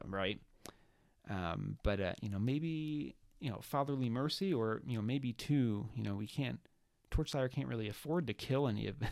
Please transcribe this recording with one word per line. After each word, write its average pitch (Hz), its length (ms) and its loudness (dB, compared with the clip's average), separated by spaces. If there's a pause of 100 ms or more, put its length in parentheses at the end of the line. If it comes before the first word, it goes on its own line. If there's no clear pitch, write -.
right? 95 360 -2 (920)
Um, 98 520 -2
but, 101 180 2
uh, 92 200 2
you 110 80 -2
know, 101 100 -2
maybe, 151 760 0 (260)
you 147 100 -2
know, 101 120 -4
fatherly 139 460 2
mercy 147 440 0
or, 110 340 2
you 123 100 -2
know, 107 60 0
maybe 123 300 0
too, 113 600 2
you 117 80 -4
know, 104 120 0
we 104 120 -2
can't, 127 320 -4 (520)
Torchsire 139 400 2
can't 135 180 -2
really 113 200 -2
afford 151 380 0
to 113 80 0
kill 135 340 2
any 107 180 0
of, 98 100 -4 (160)